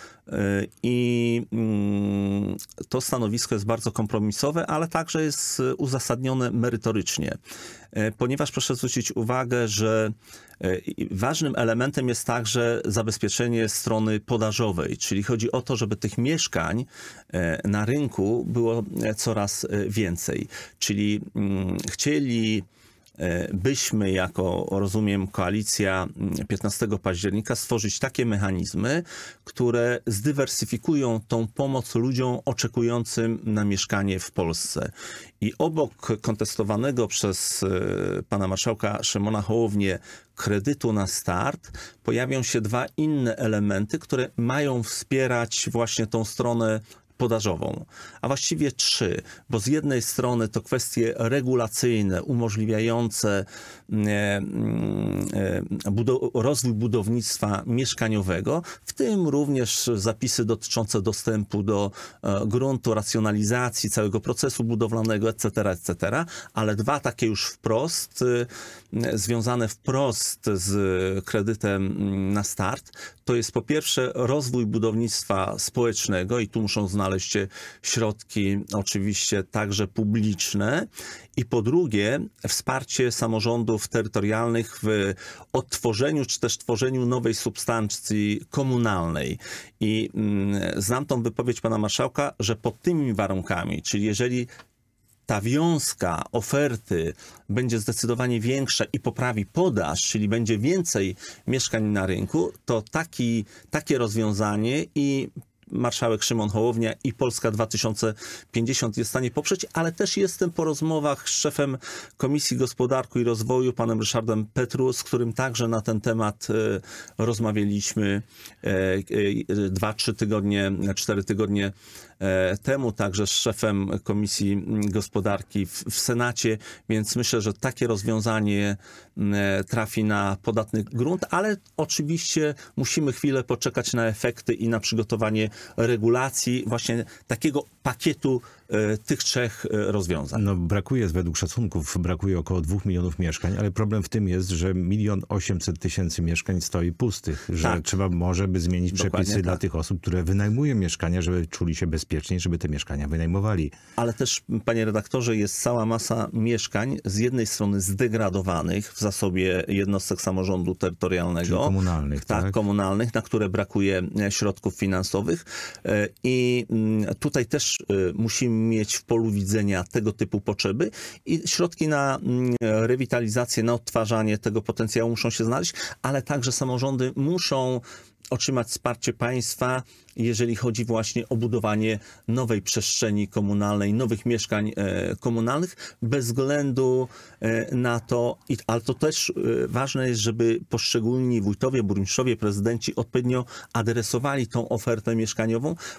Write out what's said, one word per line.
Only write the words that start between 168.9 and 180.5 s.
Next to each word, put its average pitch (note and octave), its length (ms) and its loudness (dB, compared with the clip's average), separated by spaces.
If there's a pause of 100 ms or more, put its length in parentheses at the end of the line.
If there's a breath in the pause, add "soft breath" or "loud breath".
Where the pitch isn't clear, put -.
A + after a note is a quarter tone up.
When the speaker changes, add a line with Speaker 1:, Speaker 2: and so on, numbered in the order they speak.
Speaker 1:
w - 100 -6
polu A2+ 260 2
widzenia G2+ 540 2
tego G#2+ 280 0
typu G#2 280 -2
potrzeby G#2+ 500 0 (360 loud breath)
i E3 220 0
środki E3+ 400 0
na, C#3 280 2
mm, B2 440 0
rewitalizację, A#2+ 1000 2
na A#2+ 120 2
odtwarzanie A2 640 0
tego G#2+ 240 0
potencjału A#2 480 0
muszą A#2 200 0
się A2+ 140 0
znaleźć, C3 300 0 (280 loud breath)
ale C3+ 200 0
także C3 300 -2
samorządy B2+ 640 0
muszą C3+ 640 0 (500 loud breath)
otrzymać B2+ 380 0
wsparcie - 440 -4
państwa, B2+ 720 -2 (340 loud breath)
jeżeli A#2 400 0